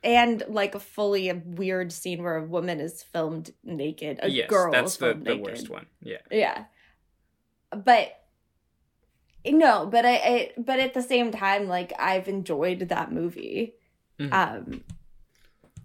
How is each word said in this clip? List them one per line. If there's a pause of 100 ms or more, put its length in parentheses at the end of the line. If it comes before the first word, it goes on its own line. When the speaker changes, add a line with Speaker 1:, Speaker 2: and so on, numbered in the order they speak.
Speaker 1:
And,
like,
a
fully
a
weird
scene
where
a
woman
is
filmed (140)
naked.
A
Speaker 2:
Yes,
Speaker 1:
girl
Speaker 2:
that's
Speaker 1:
is
Speaker 2:
the,
Speaker 1:
filmed
Speaker 2:
the
Speaker 1:
naked.
Speaker 2:
worst
one. (140)
Yeah. (140)
Speaker 1:
Yeah. (1040)
But, (1300)
no,
but
I,
I,
but
at
the
same
time,
like,
I've
enjoyed (100)
that
movie. (440)
Speaker 2:
Mm-hmm.
Speaker 1:
Um, (1000)